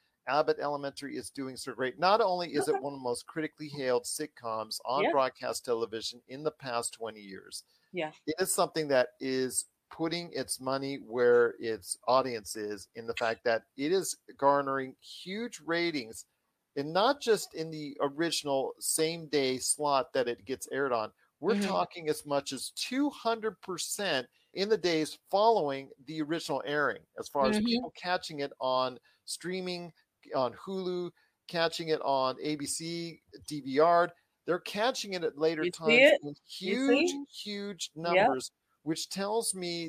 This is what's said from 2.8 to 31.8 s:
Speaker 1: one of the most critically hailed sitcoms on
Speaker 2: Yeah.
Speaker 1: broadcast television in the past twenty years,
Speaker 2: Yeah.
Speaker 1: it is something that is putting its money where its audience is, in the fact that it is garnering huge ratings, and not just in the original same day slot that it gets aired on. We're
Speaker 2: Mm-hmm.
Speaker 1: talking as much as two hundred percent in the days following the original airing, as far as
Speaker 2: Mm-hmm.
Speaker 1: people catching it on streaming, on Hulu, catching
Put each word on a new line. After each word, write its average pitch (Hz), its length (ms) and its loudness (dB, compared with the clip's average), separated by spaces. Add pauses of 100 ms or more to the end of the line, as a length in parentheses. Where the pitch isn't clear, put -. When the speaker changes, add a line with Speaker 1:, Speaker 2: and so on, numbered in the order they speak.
Speaker 1:
one 143 120 -4
of 139 60 -12
the 127 40 -10
most 120 220 -4
critically 156 420 -6
hailed 127 360 0
sitcoms 110 800 -6
on 135 180 2
Speaker 2:
Yeah. 294 60 2
Speaker 1:
broadcast 127 540 0
television 113 640 -2
in 135 140 -12
the 151 100 -2
past 120 420 -4
twenty 107 260 -10
years, 95 440 -16 (280)
Speaker 2:
Yeah. 156 200 -4 (140)
Speaker 1:
it 151 120 -4
is 185 160 0
something 160 340 0
that 127 200 6 (120)
is 131 460 -2 (240)
putting 165 420 -6
its - 280 -6
money 135 360 -2
where 120 640 6
its 110 380 -6 (100)
audience 120 480 2
is, 104 400 -6
in 113 120 -12
the 117 100 -4
fact 113 280 -2
that 113 200 2 (120)
it 143 140 0
is 185 260 0 (220)
garnering 135 600 2
huge 214 640 -10
ratings, 160 640 -2 (500)
and 147 160 -4
not 240 280 4
just 208 340 0
in 160 180 -6
the 151 280 -8
original 143 800 0
same 160 480 -2
day 135 320 2
slot 139 540 2
that 127 160 2
it 120 160 -6
gets 131 260 -6
aired 135 220 0
on. 107 180 0 (300)
We're 196 140 0
Speaker 2:
Mm-hmm. 202 140 0
Speaker 1:
talking 175 420 -2
as - 160 -4
much 143 260 -2
as - 240 -8
two 277 340 0
hundred 220 520 -4
percent 165 640 -2 (260)
in 196 140 0
the 220 80 6
days 160 420 2 (120)
following 165 580 4 (180)
the 156 160 -6
original 147 440 -2
airing, 143 360 0 (160)
as - 100 -10
far 139 200 2
as 214 80 4
Speaker 2:
Mm-hmm. 214 100 2
Speaker 1:
people 240 300 -2
catching 180 440 -4
it 139 200 -4
on 127 380 2 (260)
streaming, 180 680 -8 (420)
on 127 180 2
Hulu, 180 580 -6 (380)
catching 165 400 -2